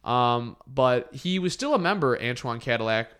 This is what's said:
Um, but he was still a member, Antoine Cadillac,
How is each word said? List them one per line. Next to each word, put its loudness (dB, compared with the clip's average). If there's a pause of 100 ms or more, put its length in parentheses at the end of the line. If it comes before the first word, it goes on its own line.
Um, 0
but 2
he -2
was -2
still 0
a 4
member, 2
Antoine -6
Cadillac, 0